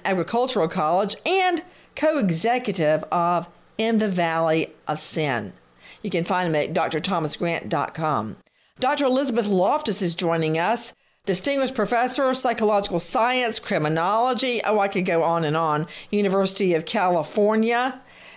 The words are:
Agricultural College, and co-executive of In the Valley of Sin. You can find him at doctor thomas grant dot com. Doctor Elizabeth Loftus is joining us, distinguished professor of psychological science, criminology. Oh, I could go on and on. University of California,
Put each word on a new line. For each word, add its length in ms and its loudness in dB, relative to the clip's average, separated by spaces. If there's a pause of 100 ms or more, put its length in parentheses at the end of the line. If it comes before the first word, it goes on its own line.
Agricultural 640 0
College, 560 0
and 360 2 (360)
co-executive 1120 0
of 380 0 (280)
In 200 2
the 100 2
Valley 680 0 (140)
of 140 -4
Sin. 500 -2 (500)
You 80 -6
can 140 -2
find 240 0
him 80 0
at 180 0
doctor 280 -2
thomas 340 -2
grant 320 -4
dot 260 -2
com. 440 -4 (420)
Doctor 240 0
Elizabeth 440 0
Loftus 540 0
is 140 -2
joining 420 0
us, 360 -2 (320)
distinguished 500 -2
professor 540 0
of 80 0
psychological 640 0
science, 580 0
criminology. 1040 0
Oh, 160 2
I 80 2
could 180 -2
go 180 2
on 200 2
and 140 0
on. 300 0 (220)
University 640 2
of 120 0
California, 1120 2 (380)